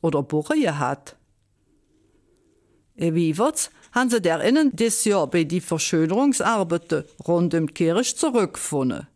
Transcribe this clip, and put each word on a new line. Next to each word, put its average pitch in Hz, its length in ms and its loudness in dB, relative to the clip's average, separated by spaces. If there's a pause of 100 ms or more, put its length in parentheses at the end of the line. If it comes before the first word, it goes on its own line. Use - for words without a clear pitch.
oder 151 220 0
Bohren 151 380 0
gehabt. 143 560 -4 (1800)
Ewiewers 170 720 0 (220)
haben 247 180 0
sie 240 100 2
der 165 220 0
innen 277 340 2
des 226 300 0
Jahr 196 220 2
bei 170 160 2
die 170 180 -2
Verschönerungsarbeiten 175 1400 0 (240)
rund 170 260 2
um 160 140 0
die - 60 -14
Kirche 175 420 0
zurückgefunden. 170 1000 -2